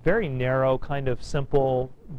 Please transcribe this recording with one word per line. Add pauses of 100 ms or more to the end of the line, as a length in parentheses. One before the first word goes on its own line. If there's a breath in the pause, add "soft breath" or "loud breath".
very
narrow,
kind
of
simple, (280)